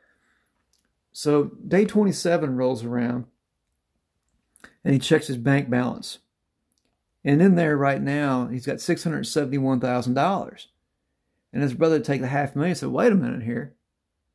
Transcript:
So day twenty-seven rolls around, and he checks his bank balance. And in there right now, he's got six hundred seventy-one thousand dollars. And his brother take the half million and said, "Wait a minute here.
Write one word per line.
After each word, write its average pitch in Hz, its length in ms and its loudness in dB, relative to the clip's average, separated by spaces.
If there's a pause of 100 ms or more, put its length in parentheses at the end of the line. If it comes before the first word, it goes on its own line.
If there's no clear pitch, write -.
(1120)
So 147 320 2
day - 400 0
twenty-seven 170 720 0
rolls 127 280 0
around, 120 420 -2 (1600)
and 147 120 2
he 135 40 4
checks 151 280 2
his 131 100 -6
bank 139 320 0
balance. - 520 -4 (1080)
And 147 160 4
in 190 140 8
there 156 200 2
right 139 240 0
now, 139 460 -2
he's 120 180 -8
got 135 160 -4
six 170 220 -2
hundred 147 240 -4
seventy-one 135 540 0
thousand 123 340 0
dollars. 160 540 -2 (840)
And - 80 -4
his 135 140 0
brother 160 240 2
take 139 220 -2
the 127 80 -4
half 139 260 -2
million 156 160 0
and 170 80 -4
said, 139 120 -6
"Wait 175 200 2
a 196 60 4
minute 127 260 -2
here. 117 320 -8 (600)